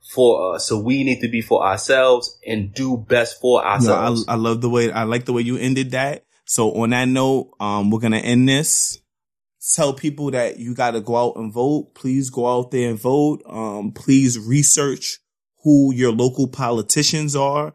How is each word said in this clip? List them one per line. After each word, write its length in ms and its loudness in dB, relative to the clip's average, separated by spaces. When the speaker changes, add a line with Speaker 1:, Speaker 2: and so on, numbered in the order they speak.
Speaker 1:
for 420 4
us. 120 -6
So 120 -2
we 240 0
need 180 0
to 60 -2
be 140 -2
for 240 0
ourselves 800 2
and 280 -6
do 240 -4
best 440 -2
for 200 4
Speaker 2:
Yo, 40 -4
I, 80 2
Speaker 1:
ourselves. 540 2
Speaker 2:
I 80 -2
love 260 0
the 80 -2
way, 220 2
I 120 -4
like 220 -2
the 80 -4
way 80 0
you 160 -2
ended 340 -2
that. 340 -4
So 360 0
on 100 0
that 160 0
note, 520 0
um, 300 0
we're 100 0
gonna 180 0
end 300 2
this. 520 0
Tell 200 2
people 380 -4
that 280 -2
you 160 -8
gotta 260 -2
go 140 -4
out 220 0
and 140 -10
vote. 440 -2
Please 340 -2
go 180 -2
out 220 -2
there 220 -2
and 80 -6
vote. 500 0
Um, 440 -8
please 440 2
research 840 0
who 280 6
your 200 2
local 360 0
politicians 880 -2
are 400 -2